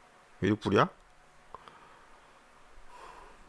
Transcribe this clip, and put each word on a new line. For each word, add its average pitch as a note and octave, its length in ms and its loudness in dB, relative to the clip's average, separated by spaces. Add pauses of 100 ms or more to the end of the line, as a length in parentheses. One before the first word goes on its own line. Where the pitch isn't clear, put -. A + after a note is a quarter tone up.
(400)
미륵불이야? G#2 480 2 (2500)